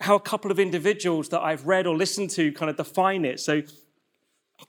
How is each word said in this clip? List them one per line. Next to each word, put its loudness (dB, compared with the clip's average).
how 6
a 2
couple -4
of 0
individuals 0
that -2
I've -2
read 2
or 0
listened -2
to 2
kind -4
of -4
define 0
it. -4
So 0